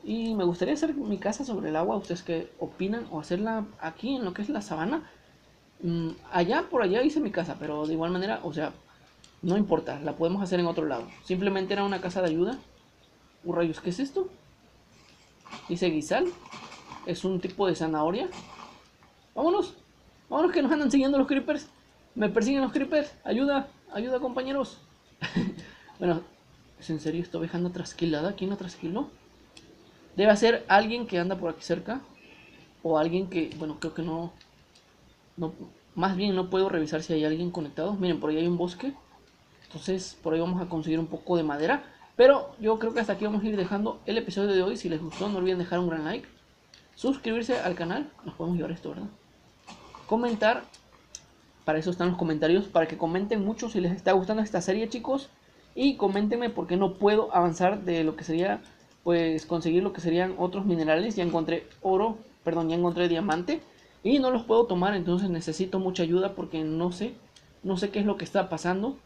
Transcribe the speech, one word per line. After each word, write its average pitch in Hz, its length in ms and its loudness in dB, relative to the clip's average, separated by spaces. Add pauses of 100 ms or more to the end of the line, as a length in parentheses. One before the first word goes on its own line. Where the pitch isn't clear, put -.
Y 226 320 -4
me 196 80 0
gustaría 180 320 2
hacer 302 200 -2
mi 208 240 -4
casa 214 260 -4
sobre 208 240 -4
el 156 80 -2
agua. 202 200 0
¿Ustedes 180 280 -6
qué 170 340 -4
opinan? 202 540 -4
O 156 80 -4
hacerla 208 440 -2 (160)
aquí 214 360 -6
en 247 80 -4
lo 180 100 -4
que 214 80 -6
es 208 60 -4
la 233 120 -4
sabana. 208 480 -4 (720)
Mm, 170 280 -2 (220)
allá, 202 360 2
por 240 140 0
allá 202 200 2
hice 302 180 2
mi 220 100 -2
casa, 180 300 -4
pero 151 260 -4
de 160 60 -2
igual 165 180 -2
manera, 190 320 -2
o 160 100 -6
sea, 151 200 -4 (680)
no 175 140 2
importa, 160 440 0
la 147 140 -6
podemos 180 280 0
hacer 180 160 0
en 175 80 2
otro 165 200 -2
lado. 120 200 -4 (180)
Simplemente 190 500 -2
era 196 100 0
una 196 160 -2
casa 185 220 -4
de 175 60 2
ayuda. 180 300 0 (880)
Oh, 175 80 -4
rayos, 170 280 0
¿qué 180 100 -4
es 175 80 -6
esto? 370 300 -2 (1400)
Dice 180 180 0
guisal. 170 400 2 (800)
Es 175 180 -6
un 185 160 0
tipo 190 260 -2
de 170 80 2
zanahoria. 160 540 0 (1080)
Vámonos. 349 400 0 (560)
Vámonos 311 220 2
que 311 100 4
nos 254 80 2
andan 294 200 2
siguiendo 277 280 4
los 269 80 4
creepers. 294 420 0 (460)
Me 214 140 0
persiguen 233 340 2
los 262 100 0
creepers. 294 400 0 (120)
Ayuda, 269 440 0 (240)
ayuda, 247 280 -2
compañeros. 262 580 -4 (420)
<laughs> - 380 -2 (400)
Bueno, 170 220 0 (600)
¿es - 100 -14
en 156 80 -2
serio 160 240 -4
esta 165 160 -8
oveja 170 200 -4
anda 175 120 0
trasquilada? 170 640 -2
¿Quién 190 180 -4
la 202 60 -2
trasquiló? 185 520 -6 (1080)
Debe 208 200 8
ser 226 300 4
alguien 220 400 4
que 175 140 0
anda 180 160 0
por 170 140 -4
aquí 160 120 -12
cerca. 190 380 -4 (840)
O 160 160 2
alguien 180 300 0
que, 170 280 -2
bueno, 151 220 -8
creo 160 160 -6
que 165 80 -6
no, 170 300 -6 (1040)
no, 165 160 -6 (420)
más 185 220 0
bien 196 180 2
no 185 160 0
puedo 190 180 4
revisar 160 360 0
si - 80 -4
hay 156 120 2
alguien 165 280 0
conectado. 160 400 -4
Miren, 180 260 0
por 151 120 -2
ahí 156 80 0
hay 170 100 2
un 175 80 2
bosque. 180 380 -4 (720)
Entonces, 185 560 -6
por 160 120 0
ahí 165 60 2
vamos 180 200 0
a 175 80 -4
conseguir 160 300 -2
un 165 80 0
poco 175 300 -2
de 160 80 4
madera. 156 400 0 (320)
Pero 269 440 8
yo 220 180 2
creo 220 140 -2
que 233 80 0
hasta 208 140 0
aquí 202 100 -4
vamos 208 180 0
a 220 40 -2
ir 214 100 0
dejando 202 500 -2
el 220 120 0
episodio 202 340 0
de 185 100 6
hoy. 214 140 0
Si 180 120 -6
les 160 120 -2
gustó, 175 280 -4
no 202 100 -2
olviden 185 200 2
dejar 175 200 -2
un 180 100 2
gran 160 160 -2
like. 185 240 -6 (680)
Suscribirse 240 640 -2
al 180 160 -2
canal. 202 360 -4 (140)
Nos 165 100 -10
podemos 170 220 -2
llevar 165 160 -4
esto, - 180 -8
¿verdad? 190 180 -10 (960)
Comentar. 233 580 2 (1000)
Para 156 140 2
eso 170 120 -2
están 175 180 0
los 180 100 0
comentarios. 160 480 2
Para 165 200 4
que 156 120 -8
comenten 190 460 0
mucho 226 260 -4
si 208 100 0
les 180 120 2
está 269 200 2
gustando 220 300 2
esta 208 180 -2
serie, 214 280 0
chicos. 262 420 -4 (440)
Y 269 220 2
coméntenme 214 540 2
por 170 160 -4
qué 180 100 0
no 190 180 2
puedo 208 400 4
avanzar 180 480 4
de 170 220 0
lo 156 100 0
que 160 100 -12
sería, 185 360 0 (440)
pues, 165 420 2
conseguir 170 360 2
lo 190 120 -2
que 170 80 -10
serían 175 360 2
otros 185 280 0
minerales. 170 500 2
Ya 180 80 0
encontré 165 420 0 (140)
oro, 202 380 2 (260)
perdón, 165 240 0
ya 165 80 0
encontré 175 320 2
diamante. 175 540 0 (420)
Y 262 140 4
no 254 120 2
los 233 120 0
puedo 226 240 4
tomar, 190 280 2
entonces 180 360 0
necesito 175 480 -2
mucha 185 240 0
ayuda 185 320 2
porque 160 300 -6
no 160 260 0
sé, 208 240 -6 (480)
no 185 140 -2
sé 202 140 -2
qué 208 100 -2
es 202 40 2
lo 202 120 2
que 170 80 -6
está 180 240 0
pasando. 190 580 -2